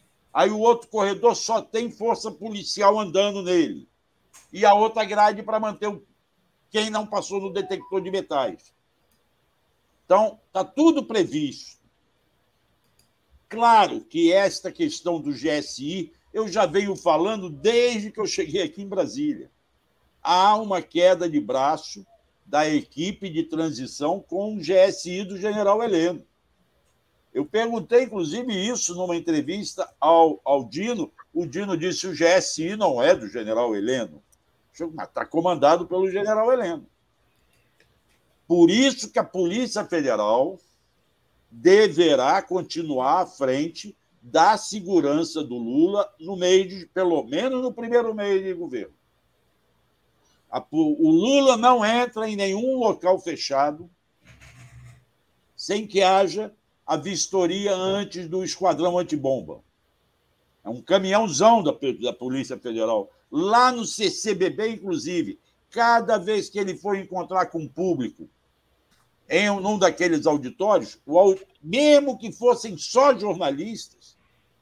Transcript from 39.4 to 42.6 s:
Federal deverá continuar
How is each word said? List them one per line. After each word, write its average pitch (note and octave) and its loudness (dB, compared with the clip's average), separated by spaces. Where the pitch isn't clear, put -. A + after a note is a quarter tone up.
Federal B2+ 0
deverá D#3+ 4
continuar D#3+ -2